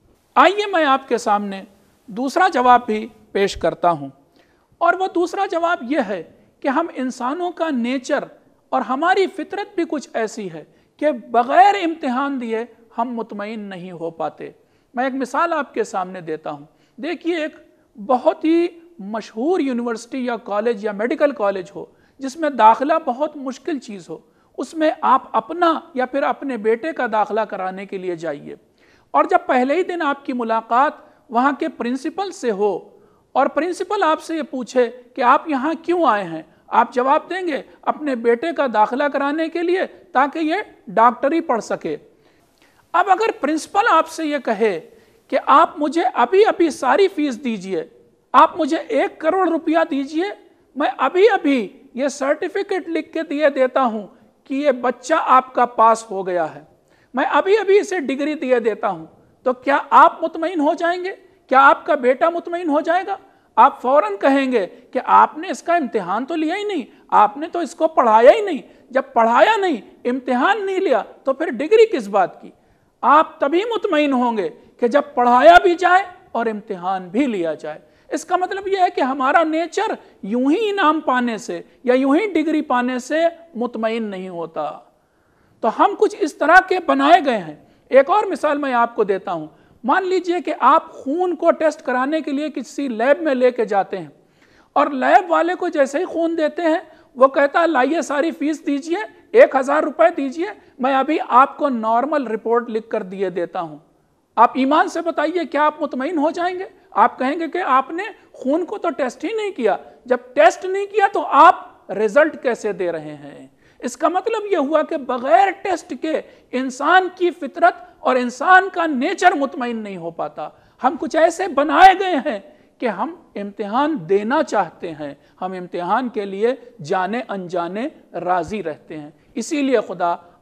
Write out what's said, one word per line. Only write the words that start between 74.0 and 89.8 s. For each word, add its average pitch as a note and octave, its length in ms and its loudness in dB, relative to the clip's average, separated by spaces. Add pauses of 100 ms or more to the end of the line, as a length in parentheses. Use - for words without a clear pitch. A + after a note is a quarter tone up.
होंगे A#3 340 -2 (340)
कि B3 60 2
जब C#4 280 2
पढ़ाया B3 420 8
भी F4 180 4
जाए F4+ 300 4 (300)
और A#3 120 -2
इम्तिहान F#3+ 640 -6
भी A#3 180 0
लिया E3+ 280 -2
जाए। D#3 260 -12 (280)
इसका F4 280 -4
मतलब F#4+ 300 -4
यह F#4+ 160 0
है F#4 60 2
कि F#4 140 -4
हमारा C#4 420 0
नेचर E4+ 520 -4 (280)
यूं B3 260 0
ही E4+ 80 2
इनाम G4 420 0
पाने B3 380 -2
से E3+ 240 -10 (220)
या B3 100 4
यूं C4+ 220 2
ही G#4+ 120 0
डिग्री D#4 340 0
पाने B3 380 -2
से D#4 260 0 (300)
मुतमईन A3+ 480 -4
नहीं F#3+ 240 -10
होता। E3 400 -8 (960)
तो A#3+ 60 2
हम E4 260 2
कुछ - 200 0
इस - 240 -4
तरह D#4+ 220 8
के F#4 200 0
बनाए D4 400 4
गए B3+ 160 0
हैं। D#3 280 -12 (260)
एक C#4 180 6
और G#4+ 180 2
मिसाल D4+ 300 -2
मैं C#4 180 -4
आपको A#3 300 0
देता F#3+ 260 -4
हूं। D#3 160 -8 (360)